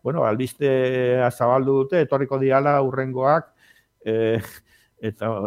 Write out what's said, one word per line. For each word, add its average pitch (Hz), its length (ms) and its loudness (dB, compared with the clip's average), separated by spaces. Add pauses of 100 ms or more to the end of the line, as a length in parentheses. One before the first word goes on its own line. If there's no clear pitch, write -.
bueno, 147 220 -2
albistea 127 1080 0
zabaldu 135 520 2
dute, 165 180 0
etorriko 135 380 -2
diala 139 420 2
hurrengoak, 131 720 0 (540)
eh, 113 360 0 (580)
eta, 110 280 -8 (200)